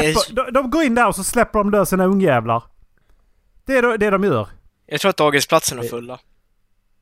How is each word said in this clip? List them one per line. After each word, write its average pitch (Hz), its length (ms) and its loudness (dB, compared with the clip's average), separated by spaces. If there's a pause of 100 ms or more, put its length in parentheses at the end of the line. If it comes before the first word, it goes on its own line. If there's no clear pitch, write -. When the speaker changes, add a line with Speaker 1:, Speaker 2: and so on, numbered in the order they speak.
Speaker 1:
är 156 40 0
Speaker 2:
släpper, 226 320 -2
de, 247 80 -10
de 262 160 0
går 320 140 0
in 240 120 0
där 240 120 2
och 190 80 -2
så 190 80 -8
släpper 220 360 0
de 208 120 0
lös 202 180 2
sina 185 160 2
ungjävlar. 131 580 2 (1000)
Det 262 120 0
är 247 40 4
det, 233 160 0
det 208 120 0
de 196 140 0
gör. 127 240 0 (380)
Speaker 1:
Jag 147 160 -8
tror 196 80 2
att 185 80 -2
dagisplatsen 147 600 0
är 120 40 -8
Speaker 3:
Det 117 60 -8
Speaker 1:
fulla. 120 300 -12 (840)